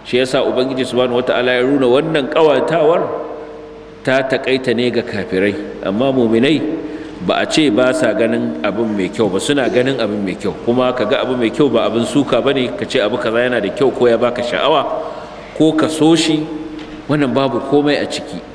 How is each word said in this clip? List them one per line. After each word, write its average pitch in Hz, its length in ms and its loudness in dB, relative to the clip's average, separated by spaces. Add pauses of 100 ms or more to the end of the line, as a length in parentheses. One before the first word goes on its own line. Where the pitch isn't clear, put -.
Shi 123 160 0
yasa 131 240 0
Ubangiji 127 400 -2
subhanahu 120 400 0
wata'ala 123 320 0
ya 123 80 2
nuna 135 240 2
wannan 143 400 2
kawatawar 156 720 2 (1040)
ta 135 240 2
takaita 127 480 0
ne 120 160 0
ga 113 160 0
kafirai, 98 480 -2 (320)
amma 120 240 0
muminai 127 480 4 (680)
ba - 180 0
a - 60 0
ce 156 220 2
ba 127 200 4
sa 120 220 0
ganin 117 500 -2
abin 107 320 -2
mai 92 140 -2
kyau 110 180 0
ba, 95 120 0
suna 135 280 0
ganin 123 320 2
abin 107 240 -2
mai 90 160 -4
kyau. 92 140 -4 (100)
Kuma 127 300 2
ka 107 100 -2
ga 104 220 0
abin 127 100 -2
mai 113 160 0
kyau 147 160 2
ba 113 220 2
abin 117 160 0
suka 131 340 0
ba 131 140 2
ne, 123 240 -2
ka 110 80 -6
ce 127 160 0
abu 107 160 0
kaza 113 260 0
yana 123 160 0
da 98 140 -2
kyau 131 180 2
ko 123 160 2
ya 117 80 6
baka 120 280 0
sha'awa 131 420 0 (720)
ko 156 160 4
ka 156 160 2
so 160 260 4
shi, 156 300 0 (640)
wannan 143 240 0
babu 127 340 0
komai 143 320 2
a 98 80 -2
ciki. - 320 -8 (160)